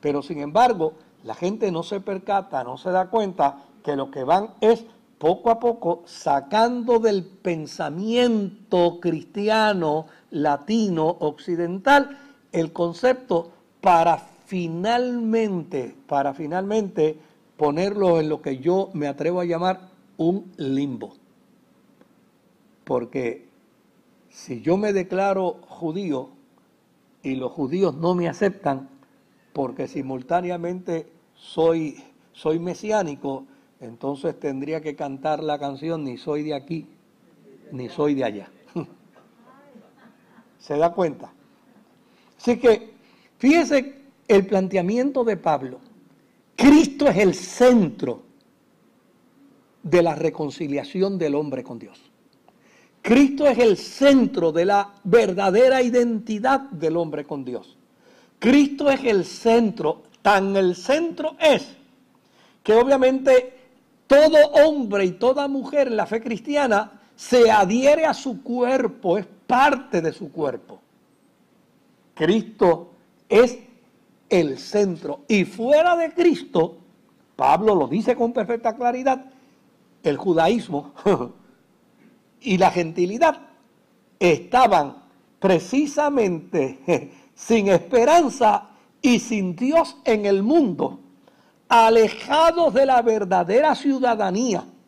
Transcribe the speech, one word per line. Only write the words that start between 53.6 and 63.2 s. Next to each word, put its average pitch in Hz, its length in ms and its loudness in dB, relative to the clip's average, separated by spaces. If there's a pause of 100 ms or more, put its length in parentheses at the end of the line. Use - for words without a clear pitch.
centro 233 760 2
de 170 140 0
la 202 280 0 (100)
verdadera 208 800 4
identidad 240 800 0 (100)
del 160 280 -4
hombre 147 280 -6
con 139 180 -10
Dios. 123 340 -12 (640)
Cristo 285 520 4
es - 120 -2
el 202 220 0
centro, 220 760 0 (180)
tan 196 340 2
el 185 200 2
centro 311 640 -4
es 294 360 0 (880)
que 208 100 2
obviamente 262 800 4 (540)